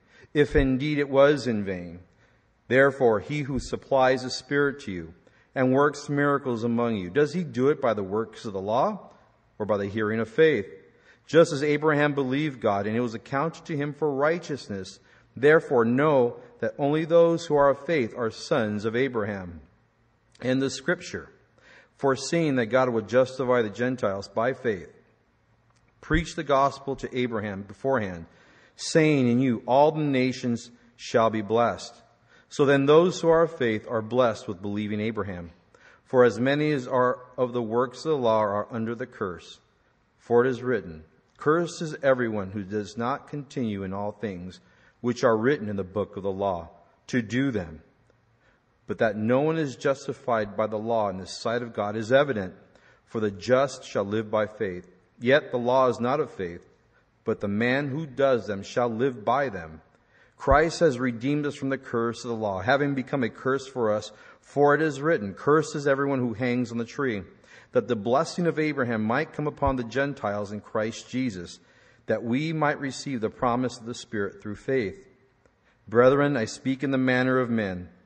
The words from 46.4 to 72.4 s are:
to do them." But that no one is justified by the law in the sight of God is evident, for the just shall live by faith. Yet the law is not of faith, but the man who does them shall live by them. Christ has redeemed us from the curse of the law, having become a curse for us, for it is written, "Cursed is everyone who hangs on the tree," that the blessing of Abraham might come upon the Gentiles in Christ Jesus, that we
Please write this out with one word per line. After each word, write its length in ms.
to 140
do 300
them." 300
But 120
that 180
no 240
one 160
is 180
justified 800
by 120
the 120
law 300
in 80
the 100
sight 340
of 120
God 240
is 120
evident, 460
for 160
the 120
just 520
shall 220
live 260
by 160
faith. 420
Yet 300
the 60
law 320
is 100
not 220
of 100
faith, 300
but 160
the 80
man 400
who 160
does 420
them 160
shall 240
live 380
by 240
them. 320
Christ 420
has 180
redeemed 480
us 100
from 120
the 100
curse 460
of 60
the 80
law, 240
having 340
become 280
a 60
curse 380
for 240
us, 220
for 340
it 80
is 200
written, 320
"Cursed 420
is 100
everyone 340
who 160
hangs 360
on 60
the 80
tree," 380
that 160
the 80
blessing 500
of 100
Abraham 460
might 300
come 120
upon 300
the 80
Gentiles 680
in 80
Christ 480
Jesus, 500
that 180
we 300